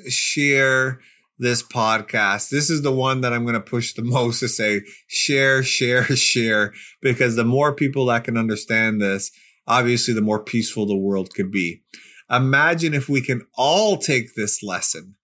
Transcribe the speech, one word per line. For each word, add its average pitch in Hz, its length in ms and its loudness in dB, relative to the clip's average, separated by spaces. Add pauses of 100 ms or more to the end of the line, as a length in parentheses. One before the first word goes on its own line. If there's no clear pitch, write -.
share 131 920 0 (380)
this 123 240 0
podcast. 107 880 0
This 147 220 0
is 151 120 0
the 139 100 0
one 131 280 0
that 123 120 -2
I'm 120 120 -2
gonna 117 160 -2
push 117 320 -4
the 113 100 -8
most 120 380 0
to 123 80 -2
say, 104 340 0 (240)
"Share, 135 560 2
share, 127 420 0
<laughs> 135 120 0
share," 110 560 2 (300)
because 123 340 2
the 117 80 2
more 139 300 2
people 135 320 0
that 117 180 0
can 117 120 -4
understand 110 640 0
this, 98 300 -2 (360)
obviously 120 480 2
the 107 60 -2
more 107 220 0
peaceful 107 440 -2
the 101 100 0
world 95 380 -2
could 95 160 -4
be. 87 320 -4 (480)
Imagine 147 640 2
if 139 140 -2
we 139 120 0
can 127 260 -4 (100)
all 170 400 2
take 127 380 -2
this - 280 0
lesson 92 600 -6